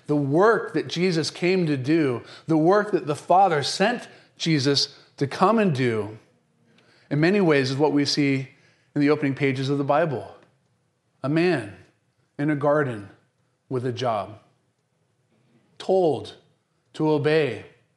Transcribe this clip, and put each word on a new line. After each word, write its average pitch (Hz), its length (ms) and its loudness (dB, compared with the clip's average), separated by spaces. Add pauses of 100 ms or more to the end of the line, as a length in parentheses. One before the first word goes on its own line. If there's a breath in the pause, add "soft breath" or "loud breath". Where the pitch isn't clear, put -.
the 151 60 0
work 156 600 2
that 139 140 -2
Jesus 165 420 -2
came 180 360 0
to 147 120 0
do, 131 440 0 (240 loud breath)
the 156 120 2
work 202 320 2
that 156 160 -2
the 147 100 -4
Father 175 460 4
sent 214 460 -2 (280 soft breath)
Jesus 143 580 0 (220 loud breath)
to 139 100 -2
come 190 320 2
and 196 160 2
do, 110 440 -2 (920 soft breath)
in 143 100 -2
many 185 220 2
ways 139 300 2
is 135 80 -4
what 147 140 2
we 147 120 2
see 139 440 0 (460 soft breath)
in 147 60 -2
the 143 80 4
opening 143 260 0
pages 135 360 -2
of 143 80 0
the 143 60 -2
Bible. 143 520 -2 (840)
A 131 60 -6
man 151 480 -2 (640)
in 147 120 -2
a 151 60 -2
garden 135 520 -2 (640)
with 131 160 -4
a 123 60 -2
job, 107 460 -4 (1400)
told 165 560 -2 (580)
to 156 160 -2
obey, 147 560 0 (320)